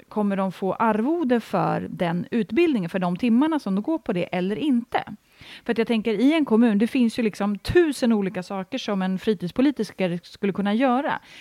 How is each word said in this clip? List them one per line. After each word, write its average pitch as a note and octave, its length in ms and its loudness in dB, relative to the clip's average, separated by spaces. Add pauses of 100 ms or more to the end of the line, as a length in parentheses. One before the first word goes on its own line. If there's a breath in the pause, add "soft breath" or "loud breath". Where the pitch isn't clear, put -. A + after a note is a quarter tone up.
kommer G3+ 280 -2
de F#3+ 160 -2
få F#3 220 -4
arvode A#3+ 680 0
för E3+ 500 -2
den F3 400 -4
utbildningen, A#3 600 0
för F#3+ 80 -4
de F3+ 180 -2
timmarna C4 420 2
som G3 160 -4
de G#3 80 -2
går D#4+ 160 -4
på - 140 -6
det F3 120 -2
eller F#3 320 -4
inte? B3 480 -2 (600 loud breath)
För A#3 80 -2
att A3 60 0
jag A3 80 0
tänker, A3 280 0
i B3+ 200 4
en D#4 100 2
kommun, A3+ 340 4
det A#3 80 4
finns A#3+ 320 0
ju B3 40 0
liksom G#3 360 -2
tusen D4 540 2
olika F#3+ 300 0
saker G3 360 -8
som G3+ 240 -2
en F#3 160 -2
fritidspolitiker F#3+ 1040 -2
skulle - 300 -6
kunna G3+ 220 -2
göra. C4 460 0 (200 loud breath)